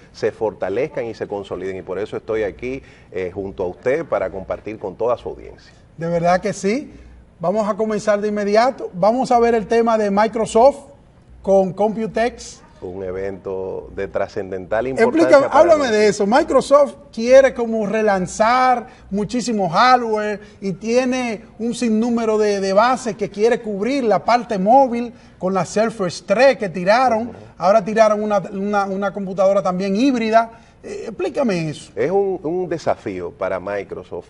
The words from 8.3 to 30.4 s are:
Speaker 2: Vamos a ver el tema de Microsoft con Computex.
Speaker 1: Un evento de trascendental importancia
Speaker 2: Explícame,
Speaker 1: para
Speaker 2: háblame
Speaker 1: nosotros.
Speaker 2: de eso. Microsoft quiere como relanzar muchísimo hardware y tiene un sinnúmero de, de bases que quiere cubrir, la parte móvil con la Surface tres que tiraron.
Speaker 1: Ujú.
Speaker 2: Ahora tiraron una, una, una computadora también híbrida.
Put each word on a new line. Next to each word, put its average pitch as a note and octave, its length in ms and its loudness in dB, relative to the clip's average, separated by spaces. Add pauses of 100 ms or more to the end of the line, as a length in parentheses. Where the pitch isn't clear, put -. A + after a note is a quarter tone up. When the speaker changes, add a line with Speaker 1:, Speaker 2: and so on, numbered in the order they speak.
Speaker 2:
Vamos G#3+ 380 0
a A#3+ 80 6
ver A#3 160 4
el G#3+ 100 -2
tema A3+ 320 2
de G#3 140 0
Microsoft A3 640 4 (640)
con F#3+ 320 2
Computex. A3 880 -4 (220)
Speaker 1:
Un F#2+ 200 -10
evento F#2+ 920 -8
de G2 120 -6
trascendental G2 800 -4
importancia A3+ 360 0
Speaker 2:
Explícame, C#4+ 260 6
Speaker 1:
para C4+ 120 4
Speaker 2:
háblame D#4+ 200 6
Speaker 1:
nosotros. A#3 220 0
Speaker 2:
de G#3+ 60 6
eso. G3+ 200 0
Microsoft C#4 640 2 (180)
quiere B3+ 440 6
como A3+ 320 -4
relanzar A3 1000 2 (200)
muchísimo G#3 580 -2
hardware G#3+ 720 2 (220)
y G3 120 -4
tiene A#3+ 720 -2 (120)
un A3+ 160 -6
sinnúmero A3+ 640 0
de, G#3 220 0
de F#3+ 140 -2
bases A#3 420 2
que F#3+ 160 -6
quiere A#3 280 2
cubrir, A#3 440 -2
la G3+ 200 2
parte A3+ 360 0
móvil A#3+ 520 4 (280)
con F#3 160 -2
la F3+ 100 0
Surface G3+ 580 -4
tres A#3+ 340 4
que G3+ 120 -6
tiraron. A3 600 0
Speaker 1:
Ujú. - 60 -16 (220)
Speaker 2:
Ahora G3 260 4
tiraron G#3+ 380 4
una, G#3+ 160 0
una, G3+ 480 -2
una G3 260 -4
computadora G3 520 0
también F#3+ 320 -2
híbrida. A3+ 560 2 (320)